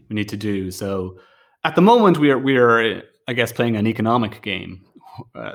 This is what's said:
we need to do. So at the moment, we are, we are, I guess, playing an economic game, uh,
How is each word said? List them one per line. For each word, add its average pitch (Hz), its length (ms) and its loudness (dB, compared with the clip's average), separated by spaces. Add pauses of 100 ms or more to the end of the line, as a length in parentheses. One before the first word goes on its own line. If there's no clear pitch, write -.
we 107 60 -8
need 104 140 -4
to 104 80 -10
do. 101 320 -6
So 92 480 -8 (460)
at 156 120 -2
the 165 60 4
moment, 208 360 6
we 147 140 4
are, 127 80 2
we 135 180 2
are, 113 460 2 (260)
I 127 40 -4
guess, 120 200 -2
playing 117 240 -2
an 107 100 0
economic 113 540 -2
game, 92 420 -10 (520)
uh, 107 200 -14